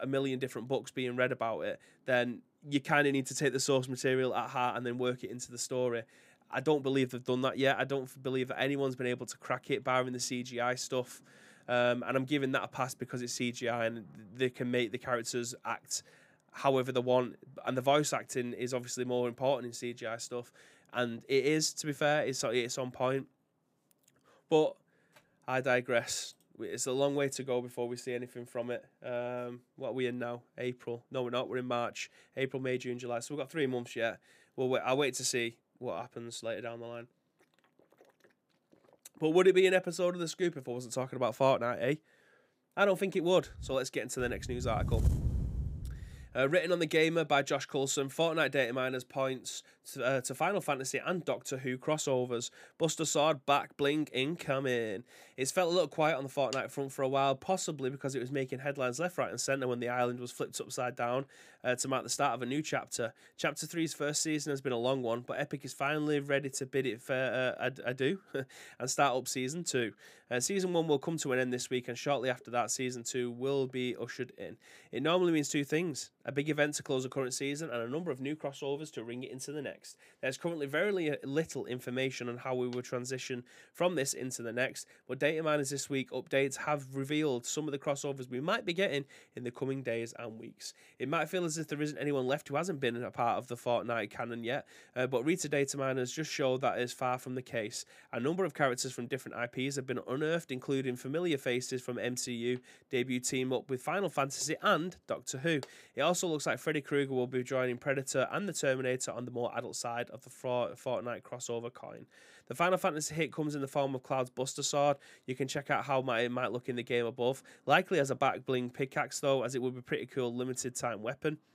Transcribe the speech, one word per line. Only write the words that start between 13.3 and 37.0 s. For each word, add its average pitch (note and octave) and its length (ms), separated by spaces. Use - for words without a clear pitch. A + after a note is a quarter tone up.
C A#2+ 180
G A#2+ 180
I A#2 160
and A#2 200
they B2+ 160
can B2 220
make B2 200
the A#2 60
characters A#2+ 560
act - 400
however C3 400
they B2 100
want. B2 360
And B2+ 120
the B2+ 40
voice C#3+ 320
acting A#2+ 400
is A#2+ 200
obviously B2 320
more B2 220
important B2 400
in A#2 60
C B2 200
G B2+ 120
I A2+ 120
stuff. A#2+ 340
And A#2+ 340
it C3+ 180
is, D#3 300
to - 120
be D3 60
fair, D3 300
it's, B2+ 200
it's A#2+ 340
on B2+ 140
point. C3 360
But D#3 260
I C3 140
digress. B2 760
It's A2 260
a C3+ 60
long C#3 240
way C#3 140
to C3 140
go B2 180
before B2 260
we B2 80
see B2 180
anything B2 320
from A#2+ 240
it. - 160
Um, B2 580
what C3 140
are - 20
we B2+ 120
in B2 140
now? A#2+ 220
April. B2 520
No, C3 140
we're A#2+ 80
not. B2 160
We're A2+ 100
in B2+ 80
March. A#2+ 460
April, C3 240
May, B2+ 160
June, B2 220
July. A#2+ 200
So B2 140
we've C#3+ 60
got C3 100
three D#3+ 160
months B2 300
yet. A2+ 240
We'll B2+ 140
wait. B2+ 160
I'll C3 120
wait C3+ 180
to B2+ 100
see A#2 300
what G#2 200
happens A#2 440
later A2 180
down A#2 180
the A#2 60
line. A#2 220